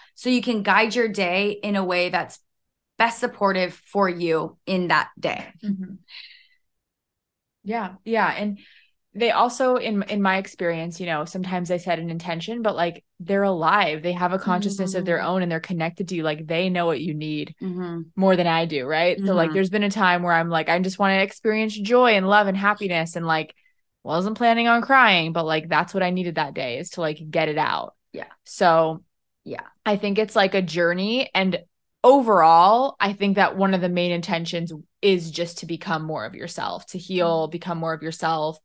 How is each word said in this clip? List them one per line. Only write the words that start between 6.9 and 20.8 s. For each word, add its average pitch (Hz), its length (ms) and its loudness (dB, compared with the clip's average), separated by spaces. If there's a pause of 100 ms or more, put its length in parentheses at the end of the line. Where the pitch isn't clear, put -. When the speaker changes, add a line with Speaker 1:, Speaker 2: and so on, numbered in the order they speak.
Speaker 2:
Yeah. 202 320 -6 (100)
Yeah. 214 260 0
And 208 280 -4 (540)
they 226 200 2
also, 247 440 2
in, 208 280 -2
in 208 180 -2
my 190 140 2
experience, 170 640 -4
you 180 60 -8
know, 156 180 -2
sometimes 185 460 -6
I 175 80 0
set 170 200 -2
an 170 120 -6
intention, 170 520 -8
but, 208 140 0
like, 170 280 -4 (140)
they're 196 240 0
alive. 170 600 2
They 175 100 -2
have 175 200 0
a 190 60 0
consciousness 190 560 -2
of 180 100 -2
their 170 140 0
Speaker 1:
Mm-hmm. - 80 -2
Speaker 2:
own 165 160 0
and 175 80 -2
they're 165 80 -2
connected 165 500 -6
to 190 60 -6
you. 165 80 -2
Like, 156 240 -4
they 165 220 0
know 175 180 0
what 156 140 0
you 160 120 -6
need 151 480 -6
Speaker 1:
Mm-hmm. 175 420 -8 (120)
Speaker 2:
more 190 220 4
than 175 100 2
I 165 200 2
do. 143 200 -4
Right. 165 320 2
So, 196 160 0
like, 165 140 4
Speaker 1:
Mm-hmm. 156 60 -2
Speaker 2:
there's 190 160 0
been 208 120 -2
a 202 80 0
time 185 320 2
where 175 100 0
I'm 165 160 2
like, 160 200 -2
"I 170 100 2
just 185 220 -4